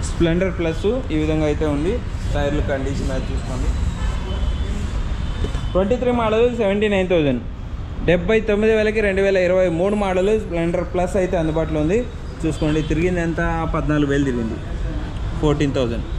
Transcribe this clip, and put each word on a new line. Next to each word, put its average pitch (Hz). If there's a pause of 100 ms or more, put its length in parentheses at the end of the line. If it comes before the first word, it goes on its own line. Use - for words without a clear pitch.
స్ప్లెండర్ 170
ప్లస్ 165 (260)
ఈ 156
విధంగా 156
అయితే 156 (100)
ఉంది. 165 (400)
టైర్లు 143
కండిషన్ 135
అది -
చూసుకోండి, - (2000)
ట్వంటీ 202
త్రీ 247
మోడల్, 220 (160)
సెవెంటీ 208
నైన్ 185
థౌజండ్, 139 (640)
డెబ్బై 180 (100)
తొమ్మిది 214
వేలకి 214
రెండు 190
వేల 196 (120)
ఇరవై 185 (120)
మూడు 202
మోడల్ 185 (120)
స్ప్లెండర్ 170
ప్లస్ 175
అయితే 180
అందుబాటులో 156
ఉంది. - (440)
చూసుకోండి, 156
తిరిగింది 170
ఎంత, 165 (320)
పద్నాలుగు 147
వేలు 143
తిరిగింది, 113 (840)
ఫోర్టీన్ 147
థౌజండ్. 117 (140)